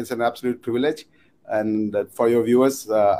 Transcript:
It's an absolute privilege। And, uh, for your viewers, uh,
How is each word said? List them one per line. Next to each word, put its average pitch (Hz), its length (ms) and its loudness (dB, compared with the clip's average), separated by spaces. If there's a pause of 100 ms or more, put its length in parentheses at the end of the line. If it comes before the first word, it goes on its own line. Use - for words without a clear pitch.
It's 120 120 -10
an 117 100 -4
absolute 120 460 -4
privilege। 135 340 -2 (540)
And, 107 360 -2
uh, 101 120 -2 (160)
for 117 100 4
your 117 160 4
viewers, 127 440 2
uh, 104 300 4